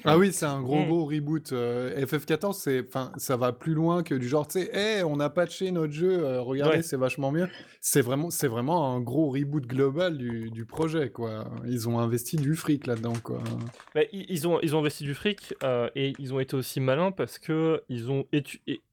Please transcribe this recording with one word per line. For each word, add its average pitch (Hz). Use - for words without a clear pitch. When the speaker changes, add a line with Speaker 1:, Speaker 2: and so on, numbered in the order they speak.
Speaker 1:
Ah 151
Speaker 2:
fait. 165
Speaker 1:
oui, 196
c'est -
un 139
gros, 131
Speaker 3:
Hmm. 170
Speaker 1:
gros 165
reboot. 151
Euh, 123
F 151
F -
quatorze, 190
c'est, 127
enfin, 131
ça 131
va 123
plus 160
loin 170
que 165
du 123
genre, 147
tu 185
sais, « 175
Hey, 208
on 147
a 147
patché 180
notre 160
jeu, 175
euh, 127
regardez, 139
Speaker 3:
Ouais. 165
Speaker 1:
c'est 139
vachement 135
mieux. » 175
C'est -
vraiment, 139
c'est 156
vraiment 131
un 123
gros 131
reboot 143
global 139
du, 117
du 113
projet, 156
quoi. 113
Ils 120
ont 117
investi 117
du 147
fric 151
là-dedans, 117
quoi. 123
Speaker 3:
Mais -
i-, 196
ils 170
ont, 170
ils 151
ont 160
investi 151
du 143
fric, -
euh, 123
et 135
ils 131
ont 135
été 131
aussi 131
malins 139
parce 135
que 160
ils 120
ont 135
étu-, -
é-, 139